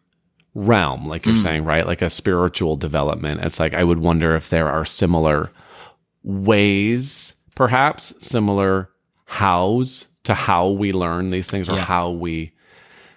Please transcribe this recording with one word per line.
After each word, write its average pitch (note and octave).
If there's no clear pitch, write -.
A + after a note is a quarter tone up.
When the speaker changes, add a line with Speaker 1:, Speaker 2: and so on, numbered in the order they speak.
Speaker 1:
realm, F#2
like E2
you're A2+
Speaker 2:
Mm. A2
Speaker 1:
saying, D#2+
right? D#2+
Like F2
a E2+
spiritual F2
development. D2+
It's F2
like, D#2+
I F2
would E2+
wonder E2
if D#2+
there D#2+
are D#2
similar D#2+
ways, G#2
perhaps, C3
similar G2
hows G#2
to G2+
how F2+
we G2+
learn F2+
these F#2
things F#2
or F#2
Speaker 2:
Yeah. F#2+
Speaker 1:
how F2
we, E2